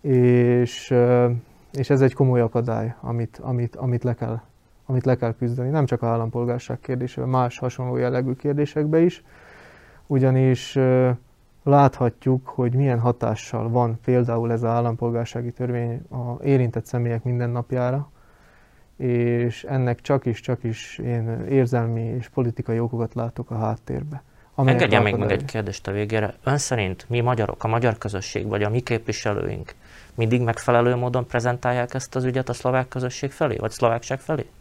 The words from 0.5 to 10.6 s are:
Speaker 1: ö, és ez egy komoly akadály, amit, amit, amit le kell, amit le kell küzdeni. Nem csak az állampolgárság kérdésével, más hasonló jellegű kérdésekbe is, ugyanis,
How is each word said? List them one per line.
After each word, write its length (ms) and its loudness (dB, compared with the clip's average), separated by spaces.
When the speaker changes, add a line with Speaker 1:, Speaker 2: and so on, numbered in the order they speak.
Speaker 1:
ö, 380 4
és 180 -4
ez 120 6
egy 120 6
komoly 280 4
akadály, 600 -2
amit, 400 -6
amit, 340 -4
amit 280 -2
le 100 0
kell, 280 -6
amit 200 -2
le 100 4
kell 180 -2
küzdeni. 360 -2
Nem 160 2
csak 160 -2
az 80 0
állampolgárság 720 -2
kérdésével, 500 -6
más 280 0
hasonló 400 -4
jellegű 360 0
kérdésekbe 680 0
is, 240 2
ugyanis, 680 2